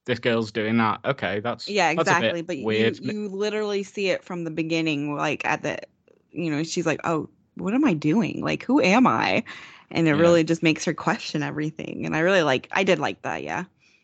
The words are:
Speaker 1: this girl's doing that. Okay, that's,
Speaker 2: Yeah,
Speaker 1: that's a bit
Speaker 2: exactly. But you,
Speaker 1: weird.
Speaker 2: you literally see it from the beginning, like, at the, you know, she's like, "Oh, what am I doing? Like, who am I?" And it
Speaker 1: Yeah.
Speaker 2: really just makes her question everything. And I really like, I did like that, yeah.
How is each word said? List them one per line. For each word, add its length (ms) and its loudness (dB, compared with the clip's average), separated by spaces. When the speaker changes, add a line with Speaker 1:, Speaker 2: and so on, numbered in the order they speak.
Speaker 1:
this 140 -2
girl's 320 0
doing 260 0
that. 280 2
Okay, 340 -2
that's, 300 -6
Speaker 2:
Yeah, 240 0
Speaker 1:
that's 160 0
a 40 4
bit 60 4
Speaker 2:
exactly. 220 0
But 160 -8
you, 80 -8
Speaker 1:
weird. 360 0
Speaker 2:
you 280 -6
literally 540 -4
see 260 -4
it 140 -2
from 200 -8
the 80 -6
beginning, 640 -2
like, 300 -2
at 180 -2
the, 160 -4
you 200 -4
know, 120 0
she's 220 -4
like, 180 0
"Oh, 260 -2
what 180 -4
am 120 4
I 80 4
doing? 500 0
Like, 200 -4
who 180 2
am 260 6
I?" 360 2
And 160 2
it 80 6
Speaker 1:
Yeah. 60 2
Speaker 2:
really 220 8
just 200 0
makes 220 2
her 80 0
question 500 -4
everything. 640 -6
And 100 -2
I 40 0
really 240 4
like, 280 0
I 120 2
did 160 2
like 220 -4
that, 220 -6
yeah. 220 -6